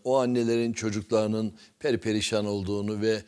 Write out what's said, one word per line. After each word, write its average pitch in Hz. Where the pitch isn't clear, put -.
o 131
annelerin 117
çocuklarının 107
perperişan 110
olduğunu 101
ve 107